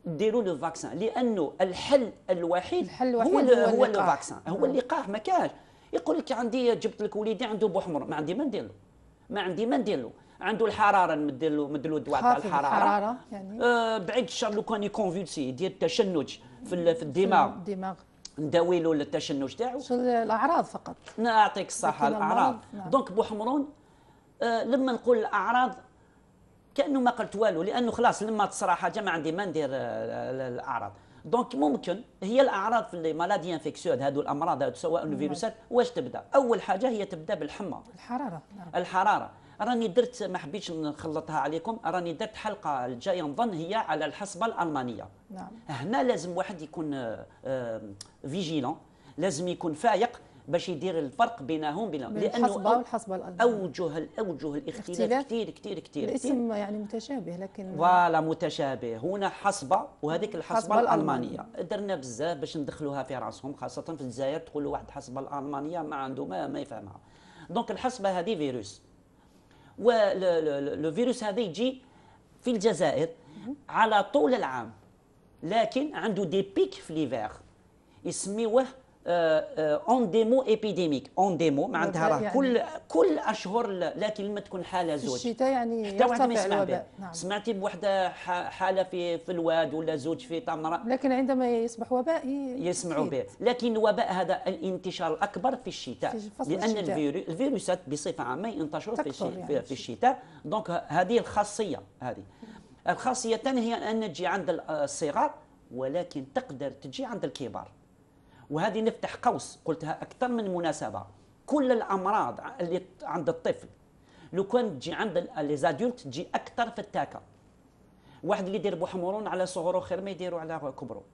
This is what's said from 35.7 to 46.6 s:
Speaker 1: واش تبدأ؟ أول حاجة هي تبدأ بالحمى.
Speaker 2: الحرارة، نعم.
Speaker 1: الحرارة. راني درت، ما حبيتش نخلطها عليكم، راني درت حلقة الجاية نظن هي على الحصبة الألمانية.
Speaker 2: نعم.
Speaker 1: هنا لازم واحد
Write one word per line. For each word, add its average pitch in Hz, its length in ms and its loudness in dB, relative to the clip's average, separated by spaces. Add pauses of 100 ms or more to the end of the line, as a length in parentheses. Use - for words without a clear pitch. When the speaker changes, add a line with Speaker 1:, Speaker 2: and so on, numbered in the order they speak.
Speaker 1:
واش 240 200 4
تبدأ؟ 123 320 -6 (120)
أول 233 260 6
حاجة 202 280 0
هي 214 160 0
تبدأ 160 300 -6
بالحمى. 151 460 -8 (140)
Speaker 2:
الحرارة، 240 460 -8 (160)
نعم. 180 180 -16
Speaker 1:
الحرارة. 185 560 2 (300)
راني 233 260 0
درت، 208 360 2
ما 185 140 -4
حبيتش 165 340 -8
نخلطها 156 680 -4
عليكم، 160 460 -2
راني 170 280 -2
درت 214 220 -6
حلقة 151 500 -4
الجاية 131 360 -2
نظن 175 320 -2
هي 170 220 -4
على 156 300 0
الحصبة 175 400 -4
الألمانية. 147 600 -4 (220)
Speaker 2:
نعم. 185 180 -14 (200)
Speaker 1:
هنا 170 360 0
لازم 180 340 0
واحد 180 240 -4